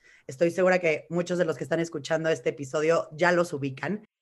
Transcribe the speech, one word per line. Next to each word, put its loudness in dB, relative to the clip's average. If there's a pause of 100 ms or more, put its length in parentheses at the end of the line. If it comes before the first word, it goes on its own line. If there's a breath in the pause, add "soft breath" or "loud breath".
(260 soft breath)
Estoy 0
segura 4
que 0
muchos -2
de 2
los -2
que -8
están -2
escuchando -2
este 0
episodio 0
ya 4
los 2
ubican. -6 (140)